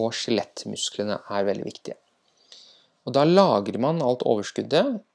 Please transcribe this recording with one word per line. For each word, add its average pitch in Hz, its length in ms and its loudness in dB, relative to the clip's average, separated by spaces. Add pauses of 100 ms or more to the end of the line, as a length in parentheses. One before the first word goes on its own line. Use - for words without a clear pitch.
og 113 160 0
skjelettmusklene - 1040 -4 (100)
er 101 140 -2
veldig 98 220 -2
viktige. - 300 -12 (1080)
Og 127 60 -6
da 139 120 4
lagrer 123 540 4
man 156 220 0
alt 127 240 0
overskuddet 135 800 0 (120)